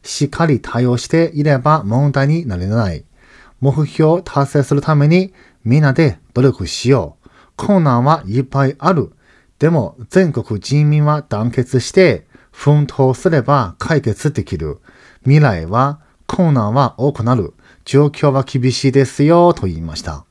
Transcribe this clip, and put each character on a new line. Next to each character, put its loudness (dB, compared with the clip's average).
し -4
っ -8
か -2
り 0
対 -2
応 0
し -10
て 0
い -2
れ 2
ば 0
問 0
題 0
に -2
な -6
ら -6
な -2
い。 -10
目 0
標 2
を 0
達 -4
成 2
す -2
る 2
た 0
め 4
に 2
み 2
ん 2
な 2
で 0
努 0
力 0
し -4
よ 0
う。 -20
困 0
難 2
は 0
い -4
っ -4
ぱ -2
い -6
あ 0
る。 -2
で 2
も -2
全 2
国 -6
人 2
民 2
は 0
団 -2
結 -2
し -10
て 2
奮 2
闘 0
す -4
れ 2
ば -2
解 -2
決 -4
で -4
き -8
る。 -8
未 4
来 0
は -2
困 0
難 0
は 0
多 0
く -6
な 2
る。 -4
状 2
況 0
は 0
厳 -2
し 0
い -10
で 4
す -2
よ 4
と -6
言 -6
い -10
ま -10
し -12
た。 -12